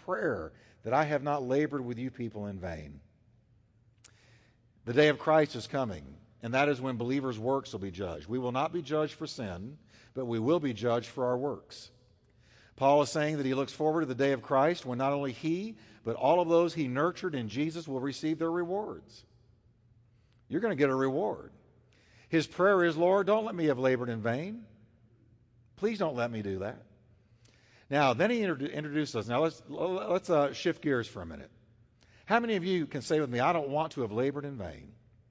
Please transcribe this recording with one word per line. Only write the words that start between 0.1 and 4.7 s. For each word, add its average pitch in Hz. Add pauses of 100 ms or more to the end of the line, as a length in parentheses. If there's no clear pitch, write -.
that 113
I 151
have 147
not 143
labored 139
with 120
you 127
people 110
in 98
vain." 80 (1800)